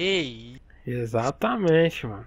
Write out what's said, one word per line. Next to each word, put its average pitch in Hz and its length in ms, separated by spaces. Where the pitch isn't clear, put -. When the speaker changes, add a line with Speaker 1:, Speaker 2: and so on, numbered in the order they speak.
Speaker 1:
isso? 120 380
Speaker 2:
Exatamente, 156 1200
mano. 104 200